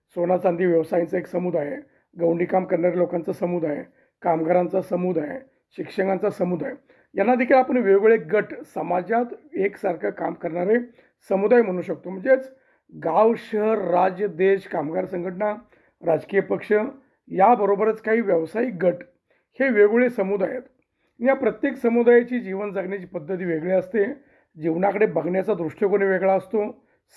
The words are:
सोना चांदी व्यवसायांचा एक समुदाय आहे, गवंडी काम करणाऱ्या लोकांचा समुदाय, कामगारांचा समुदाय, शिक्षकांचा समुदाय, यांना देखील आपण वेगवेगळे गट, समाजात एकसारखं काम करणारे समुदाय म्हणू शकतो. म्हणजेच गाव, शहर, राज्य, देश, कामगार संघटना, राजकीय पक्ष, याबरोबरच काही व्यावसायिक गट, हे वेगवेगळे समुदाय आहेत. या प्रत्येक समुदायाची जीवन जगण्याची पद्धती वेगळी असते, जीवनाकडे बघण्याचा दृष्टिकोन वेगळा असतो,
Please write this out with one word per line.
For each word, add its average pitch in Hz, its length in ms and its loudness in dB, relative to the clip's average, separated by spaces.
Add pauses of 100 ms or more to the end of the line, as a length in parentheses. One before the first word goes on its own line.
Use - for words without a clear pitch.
(140)
सोना 175 220 0
चांदी 180 300 0
व्यवसायांचा 170 520 0
एक 165 80 -6
समुदाय 175 400 -4
आहे, 147 100 -8 (440)
गवंडी 170 240 0
काम 185 200 0
करणाऱ्या 175 340 0
लोकांचा 175 340 -2
समुदाय, 175 520 -4 (380)
कामगारांचा 175 580 0
समुदाय, 180 600 -4 (360)
शिक्षकांचा 190 540 -2
समुदाय, 170 420 -4 (440)
यांना 208 180 2
देखील 254 220 4
आपण 254 200 4
वेगवेगळे 196 400 6
गट, 175 280 -2 (300)
समाजात 180 500 -2 (300)
एकसारखं 190 560 -4
काम 170 220 -6
करणारे 180 460 0 (500)
समुदाय 208 340 4
म्हणू 180 180 -2
शकतो. 180 300 -10
म्हणजेच 254 420 0 (520)
गाव, 202 320 4
शहर, 214 420 -2
राज्य, 180 500 0
देश, 190 380 0
कामगार 165 380 -4
संघटना, 185 500 -6 (500)
राजकीय 165 360 0
पक्ष, 190 320 -4 (560)
याबरोबरच 202 720 2
काही 226 200 0
व्यावसायिक 190 640 -2
गट, 175 100 2 (680)
हे 269 80 2
वेगवेगळे 226 420 4
समुदाय 196 400 -2
आहेत. - 120 -8 (580)
या 262 140 2
प्रत्येक 269 420 -2
समुदायाची 240 640 4
जीवन 190 320 -8
जगण्याची 185 340 -6
पद्धती 175 380 -8
वेगळी 170 280 -2
असते, 190 320 0 (580)
जीवनाकडे 185 440 0
बघण्याचा 180 480 -2
दृष्टिकोन 185 480 0
वेगळा 190 320 2
असतो, 208 500 -4 (320)